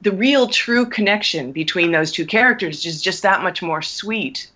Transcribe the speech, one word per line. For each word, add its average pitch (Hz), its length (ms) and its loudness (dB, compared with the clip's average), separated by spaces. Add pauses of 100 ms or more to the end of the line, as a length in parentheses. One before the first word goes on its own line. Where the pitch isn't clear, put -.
the 208 100 2
real 247 360 4
true 240 380 2
connection 208 640 0
between 170 400 0
those 156 220 2
two 165 120 -4
characters 214 600 0
is 160 160 -6
just 185 220 -4
that 190 200 2
much 180 180 -4
more 160 200 -2
sweet. 196 760 -6